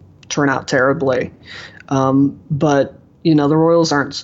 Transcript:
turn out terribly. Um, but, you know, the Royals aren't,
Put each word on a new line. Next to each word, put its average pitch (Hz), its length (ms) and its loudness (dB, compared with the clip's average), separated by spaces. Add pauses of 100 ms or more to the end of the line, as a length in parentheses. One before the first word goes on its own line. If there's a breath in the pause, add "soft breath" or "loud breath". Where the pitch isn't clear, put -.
(280)
turn 143 200 0
out 131 200 -2
terribly. 131 640 0 (560 loud breath)
Um, 135 520 0 (100)
but, 143 480 0 (260)
you 165 100 2
know, 143 140 2
the 156 80 2
Royals 165 360 2
aren't, 139 320 -2